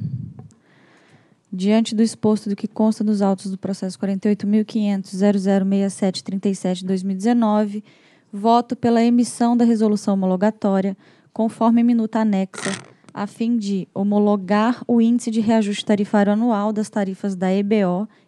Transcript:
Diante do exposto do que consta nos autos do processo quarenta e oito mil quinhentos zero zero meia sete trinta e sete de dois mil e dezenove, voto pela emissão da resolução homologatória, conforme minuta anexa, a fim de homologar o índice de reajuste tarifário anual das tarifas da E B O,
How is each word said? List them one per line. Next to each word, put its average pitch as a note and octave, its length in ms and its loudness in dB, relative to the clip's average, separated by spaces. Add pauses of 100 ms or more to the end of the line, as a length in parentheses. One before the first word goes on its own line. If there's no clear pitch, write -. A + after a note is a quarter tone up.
(1500)
Diante G#3 440 0
do A3 80 2
exposto G#3+ 460 0
do G3+ 80 -2
que G#3 100 -8
consta A3 380 0
nos G#3+ 160 0
autos F#3+ 280 0
do F#3+ 80 -6
processo F#3 400 -8
quarenta G3 300 -4
e - 20 2
oito G#3 160 0
mil G#3 200 2
quinhentos G3+ 500 -4
zero G3+ 240 2
zero G3 260 2
meia G3 240 0
sete F#3+ 320 -4
trinta G3 280 -4
e G3 60 0
sete F#3 240 -4
de F#3 80 -10
dois F#3+ 160 -2
mil G3 100 -4
e F#3+ 40 -6
dezenove, G#3+ 640 0 (520)
voto A#3 420 0
pela A#3 260 2
emissão A#3+ 540 2
da A#3 80 2
resolução G#3+ 520 2
homologatória, G3 800 0 (340)
conforme A3+ 520 0
minuta A3+ 360 0
anexa, G3 520 -2 (420)
a G3+ 120 -6
fim A#3 300 -4
de G3+ 380 -4
homologar G#3 920 0
o A#3 140 2
índice A#3 320 2
de A3 80 0
reajuste G#3+ 460 0
tarifário G3+ 480 2
anual A3 400 0
das G#3 160 -4
tarifas G3 460 -4
da F#3 180 0
E G3+ 100 0
B G3+ 220 2
O, F3+ 200 -2 (220)